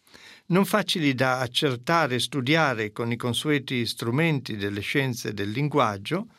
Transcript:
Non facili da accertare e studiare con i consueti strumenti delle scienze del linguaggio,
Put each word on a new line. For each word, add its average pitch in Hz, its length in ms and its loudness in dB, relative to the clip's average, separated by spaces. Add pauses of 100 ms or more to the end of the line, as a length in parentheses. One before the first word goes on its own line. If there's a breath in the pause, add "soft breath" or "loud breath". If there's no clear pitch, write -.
(480 loud breath)
Non 185 160 6
facili 185 500 2
da 131 260 2
accertare 127 760 0
e 120 60 0
studiare 127 720 0
con 117 180 -4
i 120 60 0
consueti 123 680 -2
strumenti 123 720 0
delle 101 240 -2
scienze 127 540 -2
del 101 160 -4
linguaggio, 135 800 -2 (100)